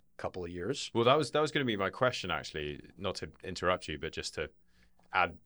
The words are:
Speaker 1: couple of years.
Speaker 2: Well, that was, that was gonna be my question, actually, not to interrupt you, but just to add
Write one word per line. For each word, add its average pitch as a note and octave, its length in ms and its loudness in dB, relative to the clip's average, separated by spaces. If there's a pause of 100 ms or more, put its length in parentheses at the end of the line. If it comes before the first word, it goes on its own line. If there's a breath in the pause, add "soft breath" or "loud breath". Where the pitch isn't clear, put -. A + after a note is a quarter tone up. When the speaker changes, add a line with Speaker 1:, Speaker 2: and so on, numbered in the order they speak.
(160)
Speaker 1:
couple F2+ 280 -6
of F2 60 -8
years. F2+ 440 -4
Speaker 2:
Well, A#2 100 4
that B2+ 120 8
was, D#3 140 2
that D3 100 2
was D3+ 120 2
gonna D3 120 2
be A2+ 120 2
my F#2+ 140 2
question, A#2+ 400 0
actually, D2 500 -4 (180)
not F#2 180 -2
to - 120 -8 (160)
interrupt F2+ 420 0
you, D#2 120 -6
but D#2 140 -6
just - 220 -8
to D#2 160 -4 (640 soft breath)
add F2 340 2